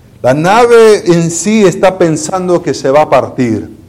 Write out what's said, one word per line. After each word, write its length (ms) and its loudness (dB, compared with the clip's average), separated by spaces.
La 120 0
nave 720 2
en 240 0
sí 340 -2
está 340 0
pensando 640 -2
que 100 -4
se 160 -4
va 140 2
a 60 -4
partir. 600 -2